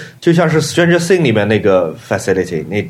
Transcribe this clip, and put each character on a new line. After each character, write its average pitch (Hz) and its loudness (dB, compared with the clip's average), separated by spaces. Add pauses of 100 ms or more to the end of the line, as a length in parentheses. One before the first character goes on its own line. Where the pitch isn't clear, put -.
(200)
就 170 2
像 170 2
是 156 0
《Stranger 170 2
Things》 175 0
里 123 2
面 104 0
那 107 2
个 90 2 (160)
facility， 90 -2
那， 95 -6